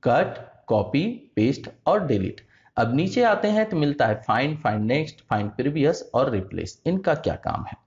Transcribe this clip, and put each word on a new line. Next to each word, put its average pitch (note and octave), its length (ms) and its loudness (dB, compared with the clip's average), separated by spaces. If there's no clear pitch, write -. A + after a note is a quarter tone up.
कट, C3 340 2
कॉपी, A#2 380 0
पेस्ट A#2 340 0
और F#3+ 200 2
डिलीट। G2 340 -2
अब A#2 180 0
नीचे F#3+ 280 2
आते G#3 240 2
हैं G#3+ 220 2
तो F#3 80 -2
मिलता D3 300 2
है G#2+ 200 0
फाइंड, C3+ 300 0
फाइंड G#2+ 280 0
नेक्स्ट, D3+ 440 -2
फाइंड G#2 220 0
प्रीवियस D3 640 0
और C3 180 2
रिप्लेस। G2 540 -6
इनका F3 300 0
क्या - 220 -2
काम - 280 -6
है - 220 -14